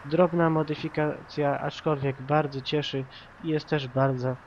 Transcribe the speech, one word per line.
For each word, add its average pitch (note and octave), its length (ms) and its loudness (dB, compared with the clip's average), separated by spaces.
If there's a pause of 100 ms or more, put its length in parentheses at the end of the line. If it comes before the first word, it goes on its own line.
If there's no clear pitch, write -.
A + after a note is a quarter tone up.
Drobna E3 460 4
modyfikacja, D3+ 1080 -2
aczkolwiek C#3 600 -2
bardzo C#3 380 0
cieszy C#3 440 -2 (400)
i E3+ 40 -2
jest D3+ 180 -2
też C#3 220 -2
bardzo B2+ 480 0 (100)